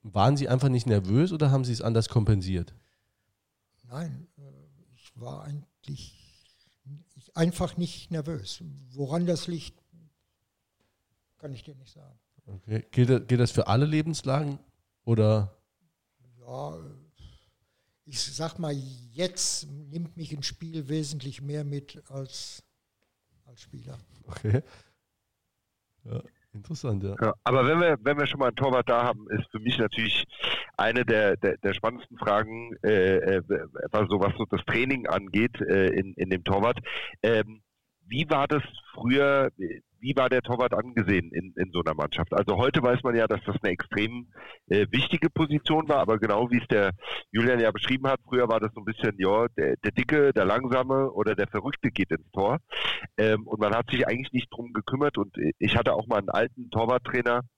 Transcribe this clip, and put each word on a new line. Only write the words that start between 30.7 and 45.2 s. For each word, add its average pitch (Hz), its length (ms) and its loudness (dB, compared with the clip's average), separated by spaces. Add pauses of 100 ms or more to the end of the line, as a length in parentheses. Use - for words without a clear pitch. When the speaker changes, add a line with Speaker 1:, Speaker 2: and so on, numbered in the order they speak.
Speaker 3:
eine 113 280 2
der, 107 320 4
der, - 200 0
der 98 180 0
spannendsten 120 420 -6
Fragen, 110 680 -2
äh, 95 340 6
äh, 95 240 2 (500)
was 107 180 2
so, 101 100 2
was 98 160 2
so 113 100 -4
das - 200 -4
Training 127 400 -2
angeht, 101 560 0
äh, 95 280 4
in, 95 260 -2
in 95 160 -2
dem 90 120 -2
Torwart. 98 360 2 (420)
Ähm, 110 400 0 (460)
wie 143 220 -4
war 143 180 2
das 147 140 2 (320)
früher, 139 560 2 (500)
wie 135 160 -4
war 131 140 4
der 127 140 4
Torwart 120 320 0
angesehen 101 560 0
in, 90 260 -6
in 92 140 -2
so 87 120 -2
einer 78 120 0
Mannschaft? 76 380 -2
Also 98 240 2
heute 131 260 2
weiß 127 180 2
man 120 140 0
ja, 113 100 4
dass 107 220 0
das 104 160 -4
eine 98 80 0
extrem, 113 560 -4 (400)
äh, 101 240 4
wichtige - 400 0